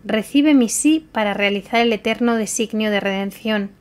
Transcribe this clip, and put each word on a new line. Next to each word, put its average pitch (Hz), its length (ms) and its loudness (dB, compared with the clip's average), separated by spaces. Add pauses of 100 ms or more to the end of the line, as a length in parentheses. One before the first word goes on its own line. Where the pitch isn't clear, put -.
recibe 277 480 2
mi 247 160 4
sí 311 420 0
para 208 220 -2
realizar 202 480 0
el 233 100 2
eterno 226 440 -2
designio 214 540 -4
de 202 120 0
redención 196 800 -4